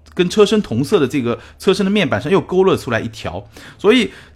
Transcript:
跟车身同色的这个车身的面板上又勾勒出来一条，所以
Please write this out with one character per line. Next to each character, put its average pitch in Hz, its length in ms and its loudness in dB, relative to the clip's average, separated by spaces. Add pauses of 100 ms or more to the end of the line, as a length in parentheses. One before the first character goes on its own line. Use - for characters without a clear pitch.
(140)
跟 175 160 0
车 208 160 4
身 214 160 2
同 117 220 -4
色 196 160 2
的 135 80 2
这 143 140 -2
个 117 180 -4 (180)
车 - 160 0
身 190 120 0
的 190 40 0
面 196 180 0
板 - 140 -2
上 190 100 -6
又 190 80 4
勾 185 240 0
勒 180 140 4
出 - 140 -8
来 113 80 -2
一 98 80 -6
条， - 420 -12 (280)
所 208 160 4
以 247 180 2 (240)